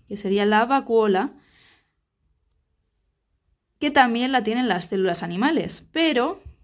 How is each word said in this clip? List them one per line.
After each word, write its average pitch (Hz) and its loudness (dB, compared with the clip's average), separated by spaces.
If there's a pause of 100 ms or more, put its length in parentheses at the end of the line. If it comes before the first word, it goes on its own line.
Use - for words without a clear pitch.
que 202 -12
sería 202 0
la 214 2
vacuola, 226 0 (2500)
que 294 -2
también 254 2
la 254 2
tienen 233 -2
las 180 -2
células 185 -2
animales, 185 -2
pero 311 0 (220)